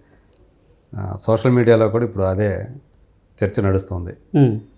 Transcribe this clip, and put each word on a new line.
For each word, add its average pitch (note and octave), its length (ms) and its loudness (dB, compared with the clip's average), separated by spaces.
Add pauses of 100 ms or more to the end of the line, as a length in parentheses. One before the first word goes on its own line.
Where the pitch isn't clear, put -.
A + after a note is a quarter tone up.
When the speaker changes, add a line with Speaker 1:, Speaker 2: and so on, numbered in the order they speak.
(960)
Speaker 1:
ఆ, G2 240 -8
సోషల్ A2+ 320 0
మీడియాలో A2+ 360 4
కూడా A2+ 160 -2
ఇప్పుడు G2+ 200 -4
అదే F#2+ 420 -2 (800)
చర్చ G2+ 160 -2
నడుస్తుంది. F#2+ 500 -2 (280)
Speaker 2:
Hmm. A#2 200 4 (200)